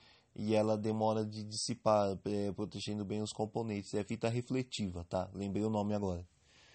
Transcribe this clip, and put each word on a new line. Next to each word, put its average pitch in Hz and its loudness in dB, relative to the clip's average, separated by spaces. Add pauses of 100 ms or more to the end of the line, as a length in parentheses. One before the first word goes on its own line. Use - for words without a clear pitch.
(340)
e 107 2
ela 107 4
demora 110 2
de 107 -6
dissipar, 107 2
é, 101 0
protegendo 104 -4
bem 104 -2
os 107 -4
componentes. 107 -2
É 104 0
fita 117 -2
refletiva, 117 -2
tá? 92 0
Lembrei 98 -2
o 110 2
nome 104 2
agora. 92 -2 (480)